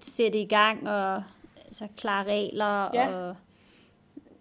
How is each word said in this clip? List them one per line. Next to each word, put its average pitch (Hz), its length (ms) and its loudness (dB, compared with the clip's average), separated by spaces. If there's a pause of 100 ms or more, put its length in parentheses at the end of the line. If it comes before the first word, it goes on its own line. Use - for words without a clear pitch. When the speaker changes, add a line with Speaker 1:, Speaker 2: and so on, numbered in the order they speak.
Speaker 1:
sætte 214 400 0
i 202 60 -4
gang 214 420 4
og, 196 340 -2 (440)
altså, - 300 -14
klare 202 300 -2
regler 208 680 0
Speaker 2:
Ja. 240 140 2
Speaker 1:
og, 180 280 -6 (1040)